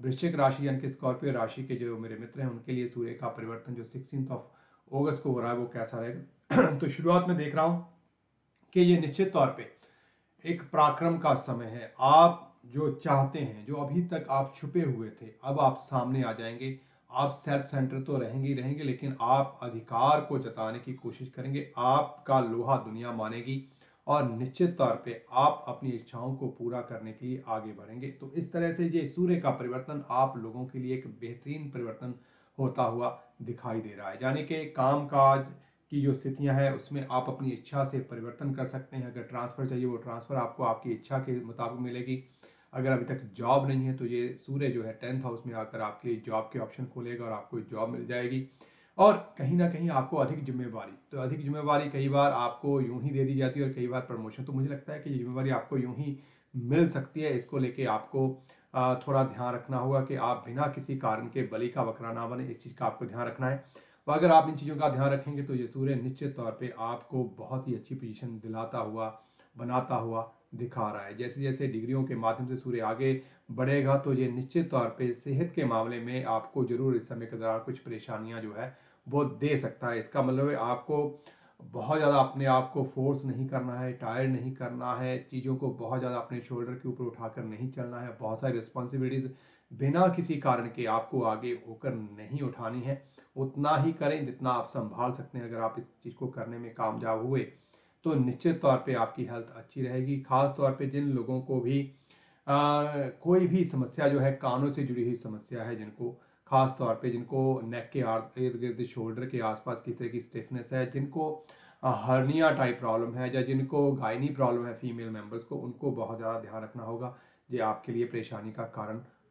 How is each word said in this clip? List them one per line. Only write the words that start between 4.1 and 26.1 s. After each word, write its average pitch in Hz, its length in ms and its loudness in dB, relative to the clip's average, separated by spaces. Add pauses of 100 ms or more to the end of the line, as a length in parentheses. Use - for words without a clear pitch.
of 139 100 -6 (560)
August 143 280 0
को 139 100 0
हो 120 80 0
रहा 120 120 0
है, 120 60 0
वो 120 80 -2
कैसा 117 340 -6
रहेगा? 143 760 2
<clears throat> - 20 -4
तो 135 100 0
शुरुआत 175 400 4
में 170 80 4
देख 147 180 -2
रहा 156 100 4
हूँ 175 240 2 (840)
कि 185 80 6
ये 175 200 10
निश्चित 175 320 0
तौर 143 140 6
पे 120 200 -4 (760)
एक 165 180 -2
पराक्रम 156 560 4
का 147 160 4
समय 131 320 -4
है। 113 340 -10
आप 160 680 8
जो 143 280 0
चाहते 139 440 2
हैं, 107 280 -6
जो 139 80 -4
अभी 147 280 0
तक 170 280 -2
आप 135 260 2
छुपे 160 260 0
हुए 113 280 -2
थे, - 160 -16 (180)
अब 143 160 -2
आप 131 220 4
सामने 131 400 0
आ 113 100 0
जाएंगे। 117 480 -8 (300)
आप 135 340 -2
सेल्फ 139 200 0
सेंटर 135 360 -2
तो 139 160 -2
रहेंगे 131 320 -2
ही 139 60 0
रहेंगे, 135 280 -4
लेकिन 135 380 -4
आप 131 420 4
अधिकार 120 580 2
को 143 180 -2
जताने 113 400 -4
की 127 160 -10
कोशिश 120 340 -10
करेंगे। 135 480 -6
आपका 131 640 4
लोहा 117 360 2
दुनिया 113 360 -6
मानेगी 117 600 -6 (340)
और 143 240 4
निश्चित 131 480 0
तौर 117 260 4
पे 117 280 -10
आप 143 360 6
अपनी 127 220 -4
इच्छाओं 123 440 -6